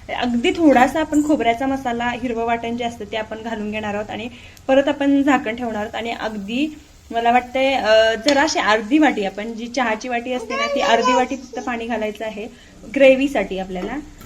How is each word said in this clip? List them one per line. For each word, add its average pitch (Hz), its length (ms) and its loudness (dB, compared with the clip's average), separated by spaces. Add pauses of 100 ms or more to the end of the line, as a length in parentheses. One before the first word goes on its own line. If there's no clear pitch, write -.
(140)
अगदी 240 380 0
थोडासा 285 480 4
आपण 302 280 2
खोबऱ्याचा 233 400 2
मसाला, 247 380 -2
हिरवं 240 400 -4
वाटण 233 320 -2
जे 247 60 -6
असतं 233 220 -8
ते 220 120 -8
आपण 220 260 -8
घालून 214 280 -6
घेणार 214 220 -6
आहोत 208 160 -6
आणि 220 200 -8 (380)
परत 269 200 4
आपण 277 360 2
झाकण 254 320 2
ठेवणार 226 260 -4
आहोत 220 140 -8
आणि 233 160 -6
अगदी 220 680 -4 (340)
मला 233 200 2
वाटतंय, 262 420 0
अं, 220 420 4 (140)
जराशी 302 300 2
अर्धी 220 380 2
वाटी, 240 280 2
आपण 214 280 -8
जी 233 140 -8
चहाची 233 400 -2
वाटी 247 260 -4
असते 247 220 -6
ना 571 200 -2
ती - 40 0
अर्धी 233 340 4
वाटी 254 220 0
फक्त - 240 -12
पाणी 233 260 -6
घालायचं 214 400 -4
आहे 208 220 -8 (480)
ग्रेव्हीसाठी 262 640 4
आपल्याला. 190 380 -6 (280)